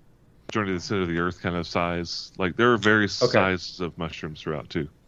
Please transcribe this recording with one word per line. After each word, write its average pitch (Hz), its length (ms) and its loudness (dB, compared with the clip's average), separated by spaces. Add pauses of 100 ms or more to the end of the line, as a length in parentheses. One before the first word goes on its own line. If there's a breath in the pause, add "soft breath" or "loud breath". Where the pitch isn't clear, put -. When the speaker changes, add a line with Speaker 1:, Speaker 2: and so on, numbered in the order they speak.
(500)
Speaker 1:
Journey 104 180 0
to 95 60 0
the 87 60 -2
Center 98 220 -2
of 87 60 0
the 85 100 -2
Earth 87 240 -2
kind 87 140 -2
of 85 100 -4
size. 87 720 -4
Like, 90 180 -2
there 120 160 6
are 117 60 4
various 104 440 4
Speaker 2:
Okay. 123 100 4
Speaker 1:
sizes 95 480 2
of 82 180 -6
mushrooms 80 420 -8
throughout, 76 300 -6
too. 78 180 -2 (200)